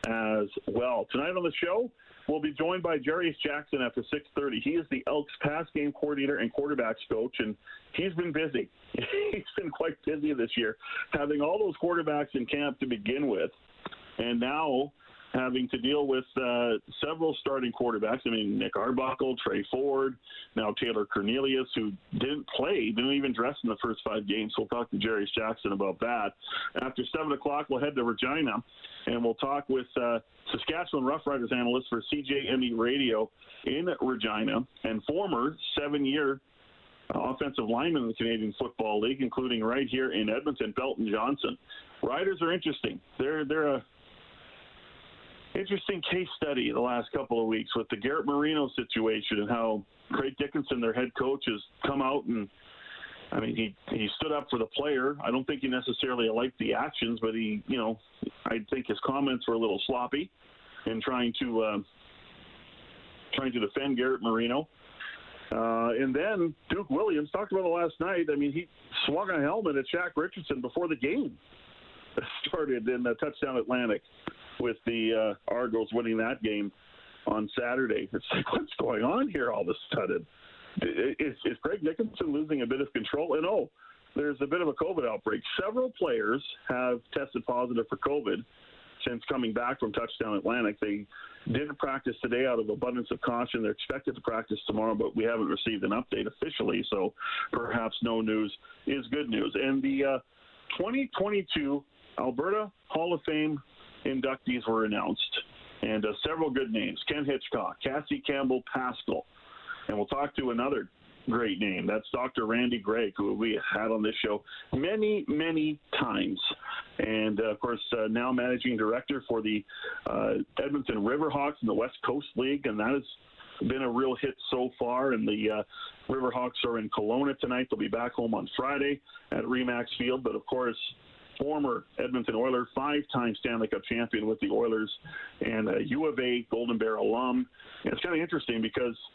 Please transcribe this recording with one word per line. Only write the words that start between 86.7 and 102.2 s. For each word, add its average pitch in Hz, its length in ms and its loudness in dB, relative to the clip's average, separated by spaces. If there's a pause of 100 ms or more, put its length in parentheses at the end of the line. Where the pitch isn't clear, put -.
tested 131 320 -4
positive 120 460 0
for 131 80 -4
covid 143 460 0 (600)
since 120 220 -2
coming 123 240 0
back 120 260 0
from 110 140 -2
Touchdown 113 440 -2
Atlantic. 110 440 2
They 104 260 -2 (400)
didn't 143 320 -2
practice 135 440 -2
today 123 240 2
out 120 120 2
of 107 120 0
abundance 123 400 -2
of - 100 -4
caution. 120 420 0
They're 107 100 2
expected 131 420 -4
to 123 80 -10
practice 113 440 -2
tomorrow, 110 280 2
but 110 200 0
we 113 100 2
haven't 113 240 2
received 98 360 -2
an 98 60 2
update 104 360 -2
officially, - 640 -2
so 98 240 0 (400)
perhaps 113 500 -2
no 113 200 2
news 107 280 2 (360)
is 139 240 -2
good 143 180 -2
news. 113 260 0
And 135 280 2
the, 135 220 2
uh, 135 140 2 (640)
twenty 247 380 0
twenty-two 160 640 0 (340)
Alberta 208 520 0 (180)